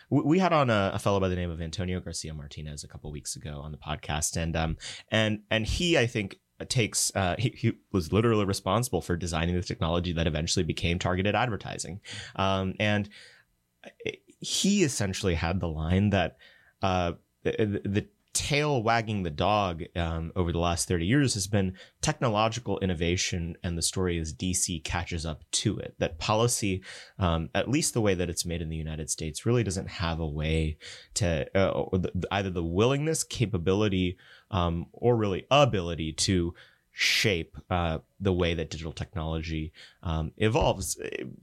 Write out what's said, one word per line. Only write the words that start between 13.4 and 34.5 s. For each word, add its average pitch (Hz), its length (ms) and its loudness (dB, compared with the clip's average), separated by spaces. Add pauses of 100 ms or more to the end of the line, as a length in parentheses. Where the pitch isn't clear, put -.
he - 420 2
essentially 101 520 0
had 85 260 0
the 85 80 -2
line 87 420 2
that, 92 260 2 (460)
uh, 92 300 2 (320)
the, 104 400 0
the 101 220 0 (260)
tail 147 480 0
wagging 110 440 0
the 82 60 -2
dog, 90 520 2 (140)
um, 82 400 -2
over 85 160 2
the 85 60 0
last 85 280 2
thirty 82 180 2
years 131 300 4
has 98 140 -4
been 98 260 2 (260)
technological 110 760 0
innovation, 87 840 0
and 87 120 -2
the 80 60 -2
story 90 340 0
is 78 160 -4
D 92 220 -2
C 85 240 -2
catches 82 480 -4
up 78 240 -8
to - 280 0
it. - 200 -10
That - 200 -2
policy, 107 640 0 (360)
um, 82 380 2
at 98 120 0
least 143 240 0
the 123 80 0
way 101 140 4
that 87 160 -2
it's 85 160 -4
made 85 160 -4
in 80 60 -6
the 80 80 -4
United 78 340 -6
States, - 340 -6
really 117 200 4
doesn't 92 240 -4
have 82 320 -2
a 82 80 -2
way 78 500 0 (360)
to, 82 420 0
uh, 95 140 4
or - 280 0
the, 85 140 -2 (180)
either 98 200 0
the 87 140 -2
willingness, 135 600 2
capability, 95 920 0 (360)